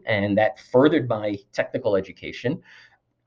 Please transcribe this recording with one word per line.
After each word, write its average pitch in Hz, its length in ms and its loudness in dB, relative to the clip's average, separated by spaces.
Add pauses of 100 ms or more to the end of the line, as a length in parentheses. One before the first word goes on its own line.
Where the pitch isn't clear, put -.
and 101 320 0
that 107 220 2
furthered 139 480 2
my 107 300 -4 (160)
technical - 420 -2
education. 95 640 -6 (640)